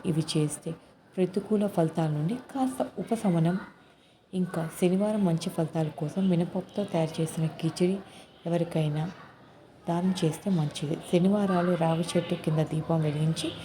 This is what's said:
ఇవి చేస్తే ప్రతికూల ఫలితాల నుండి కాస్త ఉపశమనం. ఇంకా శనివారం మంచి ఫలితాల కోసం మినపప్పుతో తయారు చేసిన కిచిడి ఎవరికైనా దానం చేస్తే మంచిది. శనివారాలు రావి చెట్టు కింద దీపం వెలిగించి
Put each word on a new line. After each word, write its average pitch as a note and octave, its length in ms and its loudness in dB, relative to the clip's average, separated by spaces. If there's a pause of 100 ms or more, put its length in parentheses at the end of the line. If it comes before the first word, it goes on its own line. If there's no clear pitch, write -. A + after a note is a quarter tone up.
ఇవి D#3+ 180 0 (120)
చేస్తే D3+ 340 -2 (460)
ప్రతికూల G3 500 0
ఫలితాల E3 440 0
నుండి D3+ 240 -2
కాస్త C4 520 -2 (120)
ఉపశమనం. F3+ 580 2 (760)
ఇంకా F3 380 -2 (100)
శనివారం G3+ 440 2
మంచి E3 260 2
ఫలితాల D#3+ 380 0
కోసం F3 400 -2
మినపప్పుతో F3+ 560 0
తయారు D#3+ 360 -2
చేసిన D#3+ 260 -2
కిచిడి F3+ 500 0 (500)
ఎవరికైనా E3 640 0 (800)
దానం F3+ 260 0 (100)
చేస్తే D#3 260 0
మంచిది. D#3 460 0 (160)
శనివారాలు F#3 600 4
రావి E3 300 2 (120)
చెట్టు F3 180 0
కింద D#3+ 240 0
దీపం D#3 420 0
వెలిగించి D#3 480 0 (160)